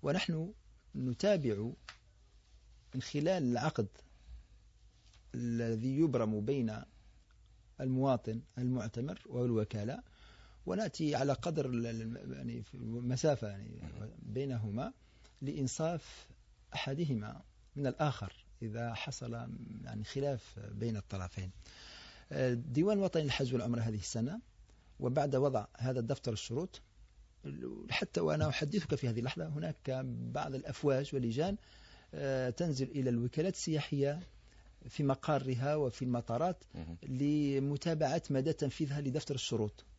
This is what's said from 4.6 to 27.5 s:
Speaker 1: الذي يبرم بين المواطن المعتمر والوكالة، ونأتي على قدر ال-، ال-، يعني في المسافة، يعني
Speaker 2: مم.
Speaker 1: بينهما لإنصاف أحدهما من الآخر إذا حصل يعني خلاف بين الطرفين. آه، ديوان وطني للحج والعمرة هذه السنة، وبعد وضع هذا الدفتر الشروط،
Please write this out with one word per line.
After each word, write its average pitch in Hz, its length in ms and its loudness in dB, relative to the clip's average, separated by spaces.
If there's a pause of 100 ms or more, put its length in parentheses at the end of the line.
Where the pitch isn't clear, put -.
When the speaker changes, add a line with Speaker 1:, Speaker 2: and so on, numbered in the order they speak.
Speaker 1:
الذي 117 640 0
يبرم 117 420 4
بين 113 360 0 (1040)
المواطن 131 600 2 (180)
المعتمر 123 680 -2
والوكالة، 120 760 0 (640)
ونأتي 170 480 0
على 139 180 4
قدر 156 340 0
ال-، 120 200 0
ال-، 113 460 -6
يعني 120 300 -6
في - 120 -14
المسافة، 123 760 0
يعني 101 340 -8
Speaker 2:
مم. 107 280 -10 (120)
Speaker 1:
بينهما 120 680 -2 (500)
لإنصاف 147 840 -4 (460)
أحدهما 135 680 -2 (340)
من 143 100 0
الآخر - 580 -2 (180)
إذا 113 320 -4
حصل 120 540 -6 (360)
يعني 107 200 -6
خلاف 135 540 -2 (140)
بين 110 240 -2
الطرفين. 95 540 -4 (840)
آه، 131 220 2
ديوان 156 440 2
وطني 175 240 2
للحج 131 320 0
والعمرة 117 260 2
هذه 110 180 0
السنة، 123 420 -2 (600)
وبعد 131 360 2
وضع 127 300 4 (100)
هذا 127 240 0
الدفتر 120 320 -2
الشروط، 123 480 -4 (1120)